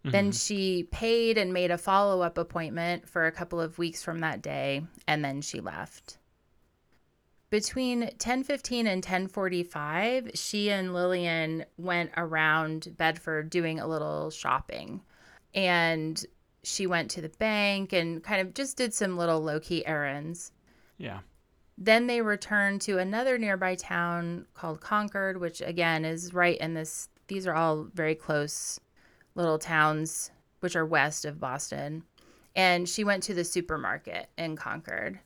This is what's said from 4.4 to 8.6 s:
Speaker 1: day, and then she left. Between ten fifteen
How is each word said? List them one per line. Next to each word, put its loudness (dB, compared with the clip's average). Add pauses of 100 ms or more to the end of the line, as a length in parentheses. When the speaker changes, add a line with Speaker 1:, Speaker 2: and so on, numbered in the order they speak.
Speaker 1:
day, -2 (260)
and 2
then -4
she -8
left. -12 (1300)
Between 0
ten 0
fifteen 0